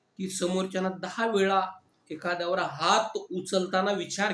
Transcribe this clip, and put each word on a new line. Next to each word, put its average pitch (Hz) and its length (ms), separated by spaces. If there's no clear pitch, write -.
की 185 120
समोरच्यांना 190 580
दहा 226 280
वेळा 196 340
एखाद्यावर 175 500
हात 175 580
उचलताना 185 760
विचार 196 420